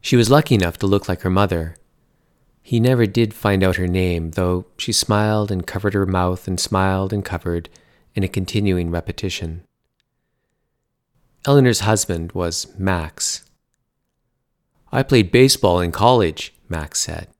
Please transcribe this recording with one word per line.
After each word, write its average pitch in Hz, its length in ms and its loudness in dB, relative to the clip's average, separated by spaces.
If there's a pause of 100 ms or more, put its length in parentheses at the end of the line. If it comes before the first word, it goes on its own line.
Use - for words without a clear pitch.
She - 160 2
was 113 120 4
lucky 139 260 4
enough 87 240 0
to 101 80 -2
look 101 200 2
like 90 140 -4
her 92 80 -2
mother. 90 480 0 (840)
He 117 160 -2
never 120 280 2
did 107 260 0
find 98 300 0
out 92 140 2
her 90 100 -2
name, 87 440 -2
though 90 360 -2 (100)
she - 140 -8
smiled 107 600 0
and 90 140 -4
covered 101 300 -4
her 98 100 2
mouth 90 420 -2
and 90 120 -4
smiled 95 520 -2
and 101 140 -4
covered 85 440 -6 (440)
in 101 100 -2
a 92 40 -2
continuing 92 640 -2
repetition. 85 720 -8 (1800)
Eleanor's 135 360 4
husband 95 540 -2
was 85 340 -6 (100)
Max. 92 680 -6 (1500)
"I 123 100 0
played 117 300 4
baseball 107 500 4
in 87 100 -2
college," 104 640 2 (160)
Max 80 300 -8
said. 80 300 -8 (100)